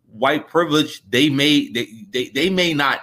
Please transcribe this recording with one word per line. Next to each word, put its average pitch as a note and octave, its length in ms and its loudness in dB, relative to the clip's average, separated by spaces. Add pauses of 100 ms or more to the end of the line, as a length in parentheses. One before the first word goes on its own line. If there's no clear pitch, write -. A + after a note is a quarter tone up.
(120)
white C#3 360 -2
privilege, D3+ 600 -2
they C3 220 2
may, C#3+ 400 2
they, A#2+ 180 -6 (220)
they, B2 200 -4
they D3 200 -2
may F3+ 240 0
not C#3 300 0